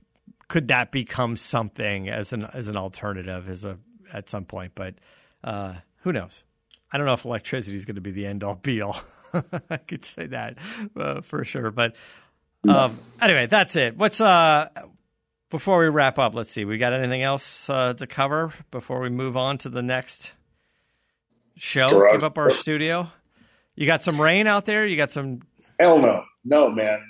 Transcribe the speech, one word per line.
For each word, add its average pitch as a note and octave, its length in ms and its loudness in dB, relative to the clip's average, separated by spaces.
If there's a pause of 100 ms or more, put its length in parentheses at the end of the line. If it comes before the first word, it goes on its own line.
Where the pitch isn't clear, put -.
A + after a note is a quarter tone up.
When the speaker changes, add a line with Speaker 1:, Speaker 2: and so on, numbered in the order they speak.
(480)
Speaker 1:
could D3 200 -2
that B2 240 0
become A#2+ 440 -4
something G#2 720 -4
as G#2+ 240 -8
an, G#2+ 120 -6 (100)
as A#2+ 140 -10
an G#2 80 -6
alternative F#2 760 -10
as F#2 140 -12
a, F#2+ 140 -12 (340)
at G#2+ 180 -14
some G2 140 -10
point? F#2 300 -14
But, F#2 200 -12 (480)
uh, G2+ 320 -10 (280)
who F3+ 100 -4
knows? F#2 320 -8 (480)
I - 60 -2
don't C#3+ 80 -2
know C3 80 2
if - 100 -4
electricity A2+ 520 -8
is G2 80 -10
gonna G2+ 160 -10
be F#2+ 120 -10
the G2+ 140 -8
end G2+ 180 -8
all G2+ 100 -4
be A2+ 280 -4
all. G2+ 140 -6 (380)
<laughs> E3 360 -6
I D#3+ 80 -8
could - 260 -14
say - 240 -10
that, A#2+ 300 -10 (380)
uh, C#3+ 260 -6
for - 220 -8
sure. A#2+ 260 -6
But, A#2 260 -2 (680)
Speaker 2:
No. D3 140 6
Speaker 1:
um, B2 200 2 (220)
anyway, D#3+ 260 4
that's G3 300 4
it. A#2+ 200 0
What's, G3+ 240 2
uh, E3 480 6 (840)
before F3+ 300 2
we E3 80 6
wrap C#3+ 300 2
up, B2 160 2
let's A#2 160 -6
see. A2 140 -4
We G#2 140 -4
got B2 140 0
anything B2+ 300 -2
else, - 480 -4
uh, B2+ 240 0
to B2 120 -12
cover D3+ 460 -2 (180)
before B2+ 300 -8
we B2+ 80 -4
move B2 280 -4
on C3 220 -2
to C3+ 100 -10
the B2 140 -8
next B2+ 500 -6 (1200)
show? C3 340 0
Speaker 2:
Garage. G2+ 240 8
Speaker 1:
Give A2 100 0
up D3+ 140 -2
our D3 120 4
studio. D#3 580 0 (640)
You D3+ 120 -2
got D#3+ 160 4
some D3+ 180 0
rain F3+ 260 4
out G3+ 200 2
there? G#3+ 200 0
You F3+ 100 -2
got D3 140 0
some C3+ 300 -6 (380)
Speaker 2:
Hell E3 200 8
no. A2 240 4 (220)
No, C#3 260 6
man. G#2+ 280 0 (120)